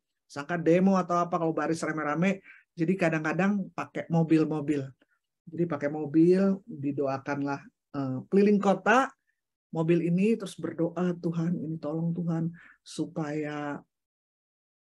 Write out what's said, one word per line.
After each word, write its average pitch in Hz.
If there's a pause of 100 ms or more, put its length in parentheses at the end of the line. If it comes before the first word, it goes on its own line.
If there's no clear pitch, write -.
(280)
Misalkan 165
demo 185
atau 175
apa, 175
kalau 160
baris 160
rame-rame, 156 (320)
jadi 170
kadang-kadang 165
pakai -
mobil-mobil. 151 (640)
Jadi 165
pakai 143
mobil, 165
didoakanlah, 139 (320)
eh, 131 (100)
keliling 202
kota, 202 (640)
mobil 165
ini 190
terus 196
berdoa, 170
"Tuhan, 170
ini 160
tolong 165
Tuhan, 165 (320)
supaya, 147 (1120)